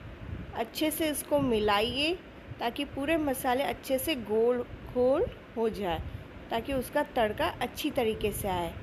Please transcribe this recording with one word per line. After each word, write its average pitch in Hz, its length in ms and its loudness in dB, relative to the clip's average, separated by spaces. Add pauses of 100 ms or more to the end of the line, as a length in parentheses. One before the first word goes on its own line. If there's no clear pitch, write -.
(540)
अच्छे 269 360 0
से 311 200 0
इसको 294 300 2
मिलाइए, 240 760 2 (420)
ताकि 240 240 -2
पूरे 277 320 0
मसाले 269 480 2
अच्छे - 340 0
से 320 160 0
गोल 233 500 2 (300)
घोल 269 320 4 (300)
हो 226 120 2
जाए, 175 340 -2 (480)
ताकि 233 220 -2
उसका 240 300 0
तड़का 247 580 0
अच्छी 247 300 -2
तरीके 220 420 0
से - 160 -4
आए। 175 340 0